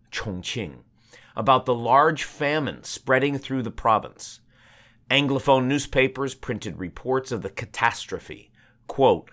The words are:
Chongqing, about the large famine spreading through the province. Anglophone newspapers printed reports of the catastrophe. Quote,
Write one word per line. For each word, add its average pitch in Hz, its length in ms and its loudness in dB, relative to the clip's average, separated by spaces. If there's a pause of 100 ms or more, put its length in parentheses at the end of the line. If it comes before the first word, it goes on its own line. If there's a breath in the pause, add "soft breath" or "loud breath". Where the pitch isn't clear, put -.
(100)
Chongqing, 90 680 -8 (600 loud breath)
about 127 300 4
the 127 80 2
large 135 500 2
famine 143 580 -4
spreading 135 540 0
through 131 260 -4
the 113 80 -6
province. - 720 -2 (680 soft breath)
Anglophone 135 560 4
newspapers 135 680 0
printed 101 440 -8
reports 123 520 -4
of 104 120 -6
the 95 80 -8
catastrophe. - 1000 -6 (360 soft breath)
Quote, 113 460 4